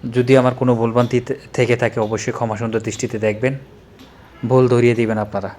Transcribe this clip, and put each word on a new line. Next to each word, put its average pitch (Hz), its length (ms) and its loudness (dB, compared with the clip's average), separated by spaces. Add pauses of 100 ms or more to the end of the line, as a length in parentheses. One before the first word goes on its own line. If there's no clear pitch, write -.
(120)
যদি 123 240 4
আমার 127 180 4
কোনো 123 220 2
ভুলভ্রান্তি 120 440 0
থে-, 127 140 -6 (180)
থেকে 120 240 2
থাকে, 117 240 -2
অবশ্যই 113 320 -4
ক্ষমা 110 240 -4
সুন্দর 113 240 -4
দৃষ্টিতে 113 380 -6
দেখবেন, 110 400 -2 (880)
ভুল 127 220 4
ধরিয়ে 120 260 4
দিবেন 110 240 0
আপনারা। 101 400 -6